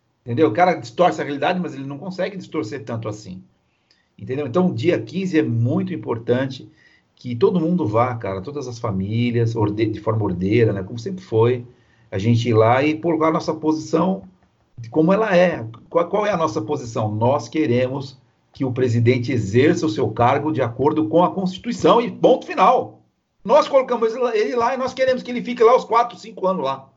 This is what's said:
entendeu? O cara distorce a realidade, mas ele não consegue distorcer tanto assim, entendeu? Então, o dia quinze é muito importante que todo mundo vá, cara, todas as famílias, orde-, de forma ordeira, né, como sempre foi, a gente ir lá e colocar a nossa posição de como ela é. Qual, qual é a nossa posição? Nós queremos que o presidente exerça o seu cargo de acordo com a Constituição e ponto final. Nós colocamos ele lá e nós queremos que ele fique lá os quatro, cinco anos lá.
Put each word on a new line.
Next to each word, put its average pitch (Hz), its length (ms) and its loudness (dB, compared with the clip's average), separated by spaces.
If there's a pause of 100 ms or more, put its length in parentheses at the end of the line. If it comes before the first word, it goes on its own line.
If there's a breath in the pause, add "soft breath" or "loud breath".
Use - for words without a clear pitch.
(260)
entendeu? 127 240 2
O - 40 -2
cara 180 200 4
distorce 165 480 -2
a - 20 -4
realidade, 147 360 -2
mas 147 160 -6
ele 135 100 -10
não 143 140 -10
consegue 196 360 -8
distorcer 156 480 -8
tanto 113 240 -8
assim, 95 360 -12 (720)
entendeu? 135 300 -6
Então, 180 240 2
o - 20 -6
dia 143 260 0
quinze 180 380 -4
é 151 60 4
muito 127 500 0
importante 123 760 -4 (480 soft breath)
que 123 200 -8
todo 175 260 2
mundo 165 240 0
vá, 117 300 2
cara, 98 260 -6
todas 143 260 -10
as 120 120 -12
famílias, 113 760 -2
orde-, 107 300 0
de 104 160 -4
forma 110 220 -2
ordeira, 95 500 2
né, 95 80 -4
como 98 160 -10
sempre 95 260 -10
foi, 120 420 0 (460 soft breath)
a - 60 -6
gente 117 320 2
ir 117 40 2
lá 113 300 6
e 156 140 0
colocar 160 300 0
a 160 40 4
nossa 165 220 -2
posição 160 720 -2 (520)
de 117 140 -16
como 160 240 2
ela 202 240 2
é. 170 260 2 (240)
Qual, - 220 0
qual 208 160 0
é 208 60 0
a 190 60 -2
nossa 160 260 -2
posição? 120 500 -4
Nós 123 340 0
queremos 131 720 -2 (360)
que - 80 -4
o 127 80 -2
presidente 120 600 2
exerça 123 520 2
o - 40 0
seu 127 200 -2
cargo 139 400 2
de - 120 -2
acordo 143 480 0
com 170 160 4
a - 80 -4
Constituição 190 680 0
e 233 100 -2
ponto 254 360 2
final. 247 580 0 (400)
Nós 277 240 4
colocamos 240 460 2 (200)
ele 240 220 0
lá 240 180 0
e 254 40 -4
nós 254 160 -4
queremos 262 280 0
que 247 80 -12
ele 240 140 -6
fique 240 180 -4
lá 240 140 8
os - 80 2
quatro, - 340 0
cinco 208 300 -8
anos 185 160 -2
lá. 135 340 -6